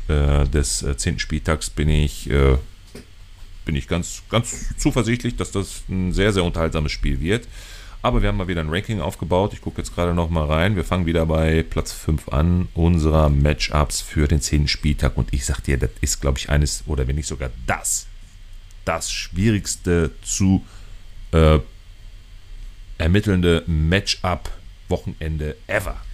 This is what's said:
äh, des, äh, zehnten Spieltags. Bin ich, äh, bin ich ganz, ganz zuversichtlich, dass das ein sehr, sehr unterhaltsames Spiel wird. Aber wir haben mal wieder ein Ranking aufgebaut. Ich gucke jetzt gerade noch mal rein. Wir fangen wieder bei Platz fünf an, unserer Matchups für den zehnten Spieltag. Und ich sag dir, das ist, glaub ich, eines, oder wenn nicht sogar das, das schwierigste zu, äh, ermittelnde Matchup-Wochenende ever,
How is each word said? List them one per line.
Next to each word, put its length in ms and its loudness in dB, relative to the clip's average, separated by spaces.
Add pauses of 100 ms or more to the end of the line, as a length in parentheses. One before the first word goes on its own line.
äh, 400 4
des, 380 0
äh, 120 -2
zehnten 220 -2
Spieltags. 520 -2
Bin 180 0
ich, 420 2
äh, 260 6 (1080)
bin 120 -2
ich 120 -4
ganz, 420 -4
ganz 480 -2
zuversichtlich, 580 0
dass 140 -6
das 380 -4
ein 240 -2
sehr, 200 2
sehr 120 2
unterhaltsames 480 0
Spiel 280 -2
wird. 280 -2 (540)
Aber 180 2
wir 80 2
haben 80 0
mal 120 -2
wieder 120 0
ein 80 -2
Ranking 320 -2
aufgebaut. 540 0
Ich 80 -14
gucke 180 -8
jetzt 140 -8
gerade 180 2
noch 160 2
mal 160 2
rein. 320 2
Wir 80 0
fangen 220 0
wieder 180 2
bei 380 4
Platz 300 -4
fünf 360 -2
an, 460 2
unserer 560 4
Matchups 720 2
für 260 0
den 140 2
zehnten 260 2
Spieltag. 480 0
Und 160 -2
ich 140 -2
sag 160 -4
dir, 160 0
das 100 0 (140)
ist, 180 -2
glaub 180 0
ich, 120 -6
eines, 360 2
oder 220 -2
wenn 80 0
nicht 120 -4
sogar 200 -6 (180)
das, 400 -2 (800)
das 260 -2
schwierigste 1000 0 (120)
zu, 400 2 (680)
äh, 260 8 (1400)
ermittelnde 680 4
Matchup-Wochenende 1900 -2 (100)
ever, 300 -4 (180)